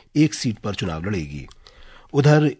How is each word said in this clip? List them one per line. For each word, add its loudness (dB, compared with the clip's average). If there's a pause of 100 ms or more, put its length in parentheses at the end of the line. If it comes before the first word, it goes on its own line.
(160)
एक 2
सीट -4
पर -8
चुनाव -6
लड़ेगी। -6 (680)
उधर 4